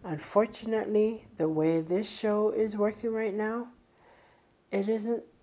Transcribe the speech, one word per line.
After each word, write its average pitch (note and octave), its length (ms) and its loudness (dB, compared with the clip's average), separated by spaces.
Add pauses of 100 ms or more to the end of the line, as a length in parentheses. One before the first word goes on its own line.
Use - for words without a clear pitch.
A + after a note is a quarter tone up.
Unfortunately, G#3+ 1200 0 (120)
the D#3+ 100 2
way D#3+ 320 2
this F3+ 280 0
show G#3 420 0
is A3 260 0
working G#3+ 380 0
right A3 200 -2
now, A3 340 -4 (1000)
it G3 200 0
isn't A3 340 0 (180)